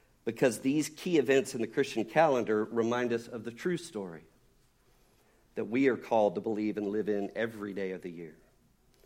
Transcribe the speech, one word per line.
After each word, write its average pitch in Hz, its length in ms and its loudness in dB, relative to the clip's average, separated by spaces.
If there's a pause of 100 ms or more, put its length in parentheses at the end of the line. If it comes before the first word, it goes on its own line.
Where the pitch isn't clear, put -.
(240)
because 117 360 2
these 139 280 0
key 180 300 0
events 135 380 4
in 117 60 -2
the 110 60 0
Christian 120 380 -2
calendar 117 580 4
remind 117 480 0
us 117 160 -4
of 117 160 -10
the 117 80 -10
true 175 240 -2
story 92 480 -10 (1300)
that 113 100 -4
we 127 240 4
are 113 80 2
called 107 380 2
to 104 60 -2
believe 107 360 -2
and 104 100 -2
live 104 220 -2
in 101 260 -2
every 107 380 -6
day 95 180 -6
of 90 100 -8
the 92 80 -10
year. 82 280 -14 (680)